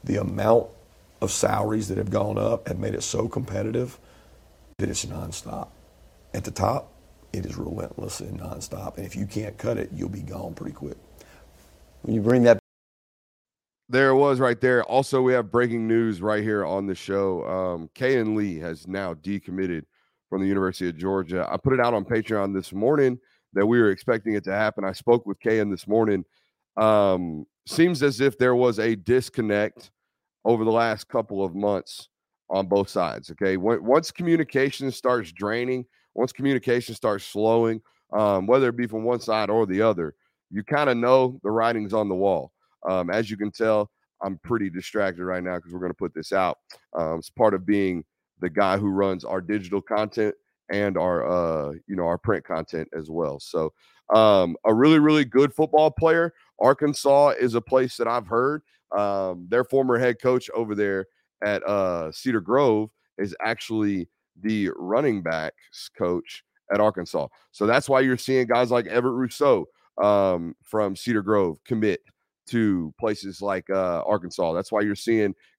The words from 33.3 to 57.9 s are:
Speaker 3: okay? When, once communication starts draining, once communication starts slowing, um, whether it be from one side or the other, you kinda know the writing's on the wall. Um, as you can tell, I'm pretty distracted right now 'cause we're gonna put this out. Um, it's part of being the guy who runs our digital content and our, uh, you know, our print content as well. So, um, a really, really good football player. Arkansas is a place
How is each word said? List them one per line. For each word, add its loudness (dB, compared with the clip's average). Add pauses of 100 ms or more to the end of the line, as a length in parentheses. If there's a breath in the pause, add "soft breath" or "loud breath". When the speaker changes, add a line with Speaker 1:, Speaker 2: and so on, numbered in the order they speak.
Speaker 3:
okay? 0
When, 0
once 2
communication -2
starts -4
draining, -4 (280)
once -4
communication 0
starts -2
slowing, 2 (300)
um, 2
whether 6
it -2
be -4
from -6
one -2
side -2
or 2
the 0
other, 0 (360)
you -8
kinda 0
know 2
the -2
writing's 0
on 0
the 0
wall. 0 (360)
Um, 0
as -2
you -6
can -6
tell, 0 (300)
I'm -6
pretty -4
distracted -4
right -4
now -6
'cause -18
we're -8
gonna -4
put -8
this -10
out. 0 (340 soft breath)
Um, -4
it's -16
part 2
of -4
being 0 (340)
the -4
guy 2
who -2
runs 0
our -4
digital -4
content -2 (360)
and -2
our, 0
uh, -2 (140)
you -6
know, -2
our 0
print -4
content -6
as -10
well. -4
So, -4 (400)
um, 6
a 6
really, 6
really 4
good 4
football 4
player. 2 (260)
Arkansas 4
is 0
a 0
place 0